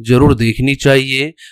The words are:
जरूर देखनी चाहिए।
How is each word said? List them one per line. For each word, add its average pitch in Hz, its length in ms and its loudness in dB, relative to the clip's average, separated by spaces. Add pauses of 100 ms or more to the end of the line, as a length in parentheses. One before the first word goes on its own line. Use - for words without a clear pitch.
जरूर 123 340 2
देखनी 117 400 -2
चाहिए। 135 600 -2 (180)